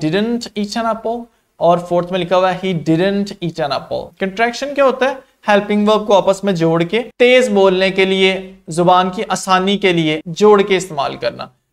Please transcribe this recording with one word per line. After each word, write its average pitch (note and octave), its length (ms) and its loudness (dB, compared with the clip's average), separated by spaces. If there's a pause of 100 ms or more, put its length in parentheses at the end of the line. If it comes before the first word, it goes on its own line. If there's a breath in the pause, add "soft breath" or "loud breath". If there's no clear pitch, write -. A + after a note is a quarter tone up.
didn't G#3+ 540 -2
eat G#3 180 -6
an A3+ 180 -2
apple A3+ 280 -6 (380)
और E3+ 200 4
फोर्थ F3 320 -2
में F#3+ 80 -2
लिखा F3 160 -2
हुआ F#3 160 2
he F#3 220 -4 (100)
didn't G3 460 0 (140)
eat D#3+ 160 -6
an C#3+ 140 -2
apple। - 300 -6 (160)
कॉन्ट्रैक्शन A#3 540 -4
क्या C#4 120 2
होता B3+ 200 0
है? C4+ 140 -4 (280 loud breath)
हेल्पिंग G#3 400 2
वर्ब G#3+ 200 2
को A3 60 4
आपस F#3+ 320 2
में G3+ 100 0
जोड़ E3 280 0
के E3+ 160 -2 (200)
तेज B3 320 4
बोलने F#3+ 400 4
के F#3+ 140 2
लिए F#3+ 280 2 (360)
जुबान F3+ 400 2
की G3 140 -6
आसानी F#3 540 0
के F#3+ 160 2
लिए D#3 360 0
जोड़ G3+ 320 4
के G3 140 0
इस्तेमाल C#3+ 420 -4
करना। B2+ 320 -6 (240)